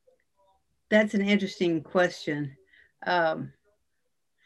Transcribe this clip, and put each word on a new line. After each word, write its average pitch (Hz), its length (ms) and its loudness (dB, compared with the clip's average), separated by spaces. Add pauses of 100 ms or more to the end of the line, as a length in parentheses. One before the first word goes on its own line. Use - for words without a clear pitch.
(920)
that's 214 240 4
an 196 120 2
interesting 185 560 0
question. 156 720 -2 (520)
Um, 160 460 -2 (920)